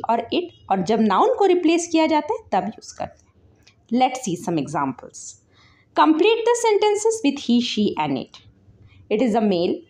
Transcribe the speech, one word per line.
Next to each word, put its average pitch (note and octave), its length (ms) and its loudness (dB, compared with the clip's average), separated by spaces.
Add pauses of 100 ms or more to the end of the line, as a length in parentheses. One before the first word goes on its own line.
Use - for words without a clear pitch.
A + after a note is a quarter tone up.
(100)
और A#3 240 -2
it, E4+ 180 -4 (180)
और F#3+ 120 0
जब A3 180 0
नाउन A3+ 380 2
को G#4 80 2
रिप्लेस F4 460 2
किया D#4+ 140 2
जाता D4+ 280 0
है - 180 -14
तब F#3+ 160 0
यूज़ - 300 -16
करते - 260 -12
हैं। - 760 -8
Let's B3+ 280 -2
see - 180 -6
some E3 180 -2
examples। C#3+ 680 -8 (640)
Complete E4+ 480 4
the A#4 160 4
sentences G#4+ 640 2
with C#4 140 0
he, A#3+ 220 0
she G#3+ 360 -2
and C#3+ 220 -2
it. - 240 -14 (680)
It G#3+ 140 0
is A#3 120 0
a A#3 60 2
male. F#3+ 360 0 (140)